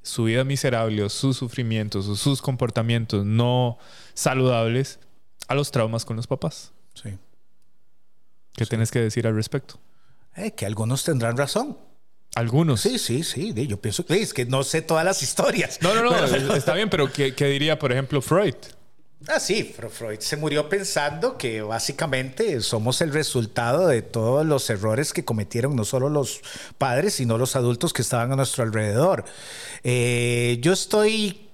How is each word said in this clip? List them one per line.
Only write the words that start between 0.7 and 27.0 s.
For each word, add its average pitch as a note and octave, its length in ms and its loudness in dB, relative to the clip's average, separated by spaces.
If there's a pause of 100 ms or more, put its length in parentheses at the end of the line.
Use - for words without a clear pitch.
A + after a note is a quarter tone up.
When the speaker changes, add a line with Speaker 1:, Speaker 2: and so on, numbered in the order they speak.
Speaker 1:
o G2+ 60 0
sus C3+ 280 0
sufrimientos A2 720 -2
o G#2 80 -2
sus C3+ 260 0
comportamientos A#2 840 0
no A#2+ 520 2 (360)
saludables B2+ 840 2 (480)
a B2+ 80 0
los C#3+ 160 -2
traumas A2+ 340 0
con A2+ 100 -4
los A2+ 120 -6
papás. - 440 -4 (220)
Speaker 2:
Sí. - 160 -12 (1400)
Speaker 1:
¿Qué - 120 -4
Speaker 2:
Sí. - 40 -12
Speaker 1:
tienes A2+ 200 0
que B2 100 0
decir A2+ 280 0
al A2 80 2
respecto? - 440 -4 (560)
Speaker 2:
Eh, G#3 160 -6
que - 140 -6
algunos A2 380 -2
tendrán A#2+ 340 2
razón. G#3+ 400 0 (580)
Speaker 1:
¿Algunos? A#2+ 460 2
Speaker 2:
Sí, A#3+ 180 0
sí, C3 240 -2
sí. - 280 -4
Di, B2 160 -2
yo G2 140 -4
pienso - 240 -2
que, F#3+ 160 2
es - 120 -4
que C3 120 -2
no C3+ 180 0
sé D#3+ 180 0
todas D#3+ 220 2
las F#3+ 200 2
historias. - 580 0
Speaker 1:
No, F3 140 4
no, A3+ 80 4
no, A#3+ 80 4
Speaker 2:
Pero D#3 140 4
Speaker 1:
es-, C3+ 320 2
está C#3+ 160 2
bien, G3+ 160 0
pero D3 220 2
¿qué, C3+ 240 0
qué C#3+ 120 2
diría, D3 320 2
por C3 120 0
ejemplo, C3+ 300 0
Freud? E3+ 320 2 (760)
Speaker 2:
Ah, D#4 120 0
sí, A3 360 -2
Fro-, G#2+ 140 -10
Freud G#2+ 300 -8
se - 180 -2
murió D3+ 320 0
pensando E3 680 0
que A2 240 -4
básicamente C3 1000 -2
somos A2+ 400 0
el D#3+ 100 0
resultado C3+ 760 2
de A#2+ 160 4
todos B2 420 2
los C#3+ 240 2
errores G#2+ 440 0
que E3+ 120 -4
cometieron A#2 500 0
no A2 100 0
solo C3+ 240 0
los D3 320 0 (360)
padres, C#3 380 2